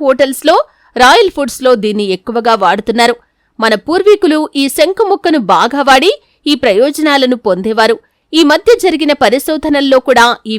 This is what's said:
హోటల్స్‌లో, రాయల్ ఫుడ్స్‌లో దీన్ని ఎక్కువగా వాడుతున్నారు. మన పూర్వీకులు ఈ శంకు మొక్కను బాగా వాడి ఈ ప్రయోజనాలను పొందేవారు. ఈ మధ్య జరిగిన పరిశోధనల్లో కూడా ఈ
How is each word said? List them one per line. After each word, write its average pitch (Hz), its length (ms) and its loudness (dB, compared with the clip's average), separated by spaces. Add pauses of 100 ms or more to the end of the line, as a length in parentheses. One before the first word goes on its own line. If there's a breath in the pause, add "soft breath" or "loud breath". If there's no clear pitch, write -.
హోటల్స్‌లో, 269 540 0 (460 soft breath)
రాయల్ 349 340 4
ఫుడ్స్‌లో 254 360 -2 (120)
దీన్ని 214 220 -4 (100)
ఎక్కువగా 226 380 -2 (100)
వాడుతున్నారు. 226 520 0 (480)
మన 220 100 0 (120)
పూర్వీకులు 370 540 2 (220)
ఈ - 20 0 (120)
శంకు 370 340 0
మొక్కను 339 300 0 (140)
బాగా 240 360 0
వాడి 302 220 0 (380)
ఈ 294 40 2 (100)
ప్రయోజనాలను 262 720 0 (100)
పొందేవారు. 220 500 0 (420)
ఈ 330 120 4
మధ్య 330 200 0 (120)
జరిగిన 311 300 0 (100)
పరిశోధనల్లో 285 760 0 (100)
కూడా 240 180 4 (260)
ఈ - 60 -6